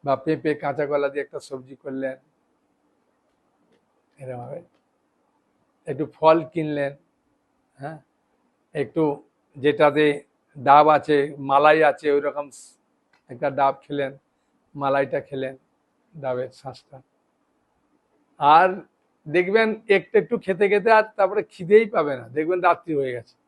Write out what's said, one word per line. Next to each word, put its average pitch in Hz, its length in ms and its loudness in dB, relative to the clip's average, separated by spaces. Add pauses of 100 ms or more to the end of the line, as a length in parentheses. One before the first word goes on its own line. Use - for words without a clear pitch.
বা 139 120 -2
পেঁপে, 156 400 -4
কাঁচা 143 300 -4
কলা 143 240 -2
দিয়ে 139 160 -8
একটা 147 140 -14
সবজি 131 360 -16
করলেন, 135 420 -10 (2000)
এরকম 127 260 -14
হবে। - 160 -16 (1300)
একটু 147 240 -8
ফল 160 260 4 (160)
কিনলেন, 147 380 -4 (880)
হ্যাঁ, 151 220 -16 (760)
একটু 156 280 -4 (540)
যেটাতে 147 480 2 (500)
ডাব 143 340 6
আছে, 147 280 2 (320)
মালাই 151 340 4
আছে, 151 280 0
ওই 143 100 0
রকম 147 240 -8 (840)
একটা 135 180 -6 (120)
ডাব 139 220 2
খেলেন, 139 300 -6 (640)
মালাইটা 139 460 -2
খেলেন, 131 320 -10 (600)
ডাবের 127 400 -8
শাঁসটা। - 440 -20 (1400)
আর 160 300 4 (560)
দেখবেন 180 420 0 (280)
একটু - 260 -4
একটু 202 140 -6 (100)
খেতে 190 240 -2
খেতে 208 220 0
আর 220 140 6 (100)
তারপরে 202 280 0
খিদেই 208 420 2 (100)
পাবে 147 240 0
না, 117 60 -16 (120)
দেখবেন 170 240 -2
রাত্রি 170 380 0
হয়ে 131 160 -4
গেছে। 117 200 -14 (120)